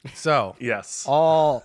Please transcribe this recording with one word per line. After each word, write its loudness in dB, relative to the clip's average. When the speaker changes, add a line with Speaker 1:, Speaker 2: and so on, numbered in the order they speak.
Speaker 1:
So -2
Speaker 2:
Yes. -6
Speaker 1:
all, 2